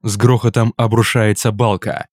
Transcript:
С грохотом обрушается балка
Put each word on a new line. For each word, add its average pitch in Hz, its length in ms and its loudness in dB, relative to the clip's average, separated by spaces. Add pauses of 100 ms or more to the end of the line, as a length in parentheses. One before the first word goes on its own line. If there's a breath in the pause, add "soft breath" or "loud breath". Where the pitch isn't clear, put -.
С 104 140 -4
грохотом 117 580 2
обрушается 113 760 0
балка 104 600 -2